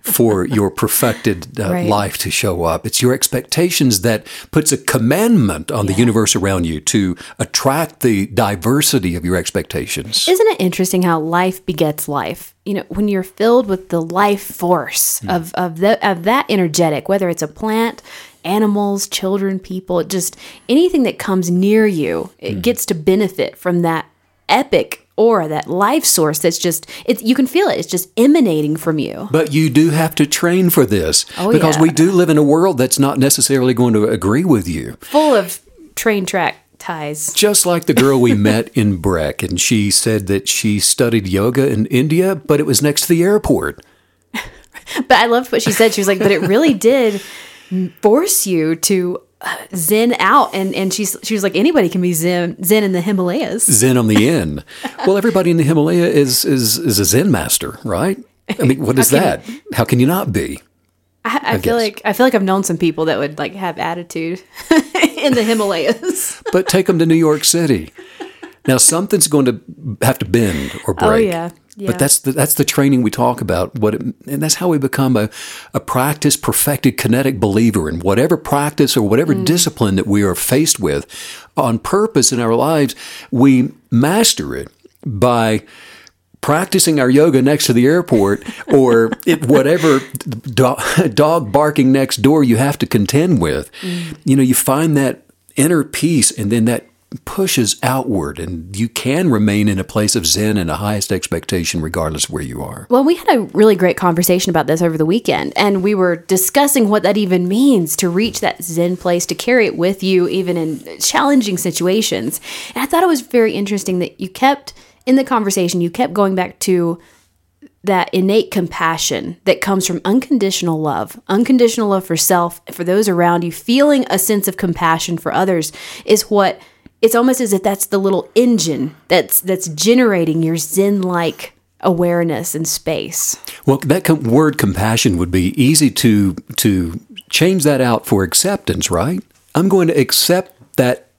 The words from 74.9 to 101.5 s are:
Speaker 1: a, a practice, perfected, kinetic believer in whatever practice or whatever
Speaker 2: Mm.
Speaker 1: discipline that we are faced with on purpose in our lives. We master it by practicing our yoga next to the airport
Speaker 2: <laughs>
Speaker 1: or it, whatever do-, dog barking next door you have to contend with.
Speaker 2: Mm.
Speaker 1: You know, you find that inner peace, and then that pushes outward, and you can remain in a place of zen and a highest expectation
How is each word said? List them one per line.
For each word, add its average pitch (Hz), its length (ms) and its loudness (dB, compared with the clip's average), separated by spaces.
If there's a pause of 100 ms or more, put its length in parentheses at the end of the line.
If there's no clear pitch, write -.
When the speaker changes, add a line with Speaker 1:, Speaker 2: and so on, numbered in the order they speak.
Speaker 1:
a, 107 140 0 (420)
a - 80 -6
practice, 139 560 -2
perfected, - 640 -2
kinetic 123 420 0
believer 101 480 2
in 80 120 -6
whatever 110 360 2
practice 143 600 0
or 120 120 2
whatever 143 260 2
Speaker 2:
Mm. - 120 -2
Speaker 1:
discipline 135 500 0
that 95 100 0
we 101 160 2
are 95 120 0
faced 147 440 0
with 71 280 -2 (500)
on 120 220 0
purpose 202 520 0
in 120 100 -2
our 117 140 2
lives. 143 400 0 (360)
We 131 400 4 (200)
master 131 640 0
it 69 140 -10 (380)
by 113 560 0 (800)
practicing 165 580 0
our 127 80 4
yoga 139 320 6
next 143 260 2
to 131 60 0
the 120 140 4
airport 117 580 2 (140)
Speaker 2:
<laughs> - 100 -16
Speaker 1:
or 117 420 4 (160)
it, 165 200 0
whatever 147 540 4 (540)
do-, 127 220 2 (380)
dog 147 380 2
barking 147 380 2
next 135 280 2
door 143 260 4
you 120 140 4
have 139 200 0
to - 80 -2
contend 135 540 2
with. 78 300 -2 (100)
Speaker 2:
Mm. 175 460 -8
Speaker 1:
You 135 100 4
know, 139 60 4
you 127 120 2
find 151 440 0
that 135 240 -2 (340)
inner 151 280 2
peace, 147 460 0
and 107 220 -4
then 113 140 2
that 120 200 -2 (400)
pushes 160 560 -2
outward, 104 560 -4
and 87 360 -10
you 113 140 -4
can 156 420 -2
remain 104 380 2
in 98 100 0
a 95 60 -4
place 104 320 -2
of 90 100 -2
zen 107 300 0
and 85 140 -2
a 76 60 -4
highest 104 360 -4
expectation 87 720 -4